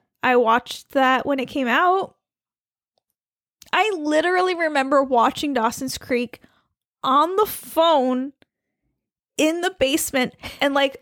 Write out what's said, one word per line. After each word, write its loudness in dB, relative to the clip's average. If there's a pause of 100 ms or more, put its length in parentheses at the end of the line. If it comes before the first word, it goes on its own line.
(240)
I 2
watched 0
that 2
when -2
it -6
came -4
out. 0 (1600)
I 0
literally 0
remember 0
watching 0
Dawson's -4
Creek -6 (640)
on 2
the 2
phone 0 (1040)
in 0
the -4
basement -2 (280)
and, 0
like, 0